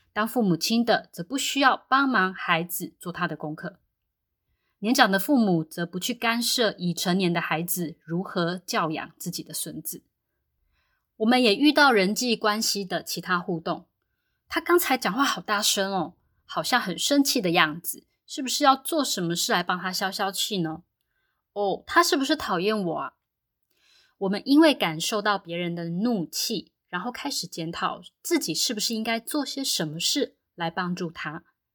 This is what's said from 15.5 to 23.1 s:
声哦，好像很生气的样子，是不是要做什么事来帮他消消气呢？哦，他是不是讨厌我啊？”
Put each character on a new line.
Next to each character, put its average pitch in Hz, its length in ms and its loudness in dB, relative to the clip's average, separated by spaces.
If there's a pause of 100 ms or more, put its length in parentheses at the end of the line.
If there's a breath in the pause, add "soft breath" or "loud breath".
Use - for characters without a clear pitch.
声 196 320 0
哦， 185 220 -2 (300)
好 - 180 -6
像 240 180 2
很 180 160 -4
生 285 280 2
气 262 160 0
的 180 100 0
样 165 300 4
子， - 260 -10 (180)
是 - 160 -12
不 254 80 -6
是 254 140 -2
要 269 140 6
做 294 260 -2
什 - 180 -4
么 170 140 0
事 - 160 -2
来 180 140 2
帮 185 120 -2
他 180 160 -6
消 190 200 -4
消 196 180 -2
气 196 280 -4
呢？ 160 260 -4 (680)
哦， 196 300 -2
他 339 200 4
是 - 120 2
不 269 80 0
是 302 120 0
讨 190 240 -2
厌 214 200 0
我 165 140 -2
啊？” 147 200 -8 (1040 soft breath)